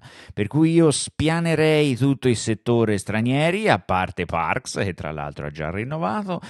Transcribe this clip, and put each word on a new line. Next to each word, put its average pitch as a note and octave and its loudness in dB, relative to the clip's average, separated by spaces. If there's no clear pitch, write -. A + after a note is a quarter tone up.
Per G#2 -4
cui D#3+ 2
io E3 6
spianerei D#3 2
tutto C3 2
il B2 4
settore A2+ 0
stranieri, C#3 0
a G#2+ 4
parte F#2 -2
Parks, E2 -4
che F#2+ -4
tra D#2 -10
l'altro D2 -8
ha D2+ -10
già D2+ -8
rinnovato, E3 -6